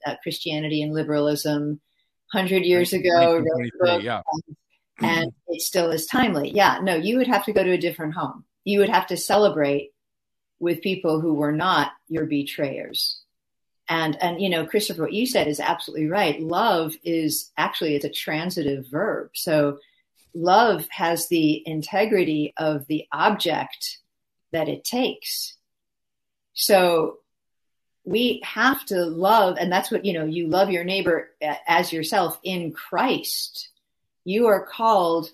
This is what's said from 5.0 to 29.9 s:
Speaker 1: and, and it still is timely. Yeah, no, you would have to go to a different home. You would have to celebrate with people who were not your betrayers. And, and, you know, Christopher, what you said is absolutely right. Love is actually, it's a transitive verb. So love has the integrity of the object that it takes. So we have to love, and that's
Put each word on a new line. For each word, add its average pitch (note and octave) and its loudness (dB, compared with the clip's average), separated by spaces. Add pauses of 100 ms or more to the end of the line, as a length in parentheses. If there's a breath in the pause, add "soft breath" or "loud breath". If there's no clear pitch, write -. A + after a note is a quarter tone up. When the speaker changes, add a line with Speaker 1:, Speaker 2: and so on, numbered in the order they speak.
Speaker 1:
and, A3 2
and E3 0 (160)
it F3 -6
still E3+ 0
is D#3+ -2
timely. G3 0
Yeah, G3 4
no, F#3 2
you G3 0
would B3+ 2
have B3+ 2
to G#3+ -2
go F#3+ 4
to F#3 2
a F3+ 4
different E3 -4
home. D3 -8 (200)
You G3+ 2
would G3 4
have F3 2
to F3+ -4
celebrate D#3 2 (640)
with E3+ -2
people F3 -2
who E3 0
were D3 0
not D#3+ 0 (160)
your D#3+ -4
betrayers. - -4 (680)
And, D#3+ -2
and, F3 -2
you G3 -2
know, E3 -2
Christopher, F#3 -4
what D3+ -4
you A3+ -2
said E3 0
is D3 -4
absolutely - -4
right. E3+ 0
Love E3 0 (100)
is E3 -4
actually, D#3+ -2
it's C#3+ -2
a C#3+ -8
transitive D3+ -4
verb. F3 -4
So D3 0 (540 loud breath)
love F3+ 4
has E3+ -2
the D#3 2
integrity D#3 0
of D#3 -2
the D3+ -4
object D#3 -2 (540)
that D#3 -2
it D3 -6
takes. - -4 (960)
So F3 4 (840)
we A3+ 0
have B3+ 0
to F3+ 0
love, F#3 4
and F3+ -2
that's G3 0